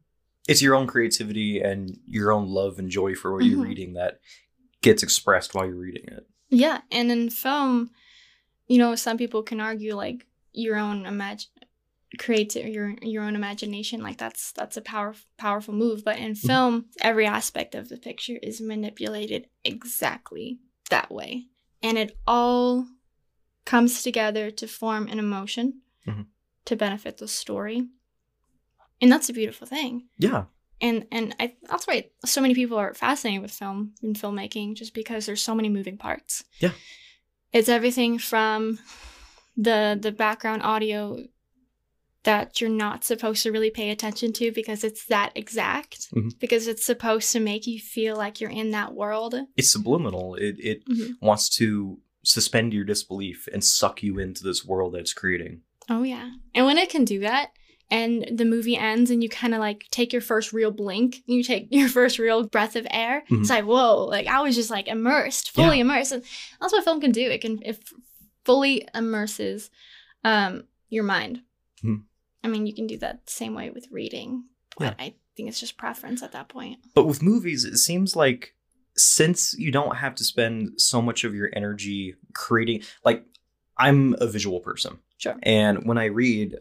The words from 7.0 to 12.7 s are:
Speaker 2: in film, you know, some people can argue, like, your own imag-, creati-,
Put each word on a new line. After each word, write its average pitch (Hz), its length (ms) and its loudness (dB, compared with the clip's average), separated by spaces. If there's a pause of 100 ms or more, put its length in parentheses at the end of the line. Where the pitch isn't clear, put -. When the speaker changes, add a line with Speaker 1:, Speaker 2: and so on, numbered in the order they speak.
Speaker 2:
in 233 180 0
film, 262 640 0 (760)
you 247 100 6
know, 233 180 6
some 226 220 -2
people 233 260 -2
can 220 160 -8
argue, 214 360 -6
like, 208 300 -8 (280)
your 220 240 -2
own 208 260 -4
imag-, 202 440 -8 (720)
creati-, 214 560 -2